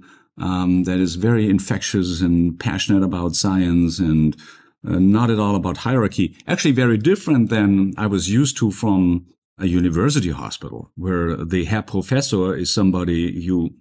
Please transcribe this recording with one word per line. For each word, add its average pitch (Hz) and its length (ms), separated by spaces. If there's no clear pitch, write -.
um, 90 460
that 90 160
is 87 160
very 107 340
infectious 92 720
and 85 380
passionate 98 440
about 87 320
science 87 640
and, 78 360
uh, 87 120
not 104 300
at 110 100
all 101 160
about 87 220
hierarchy. 110 580
Actually, 160 260
very 120 240
different 135 520
than 98 480
I 104 100
was 92 220
used 131 280
to 110 140
from 90 540
a 95 80
university 90 640
hospital, - 640
where 87 400
the 82 300
Herr 107 180
Professor 95 720
is 90 180
somebody 87 600
you, 87 340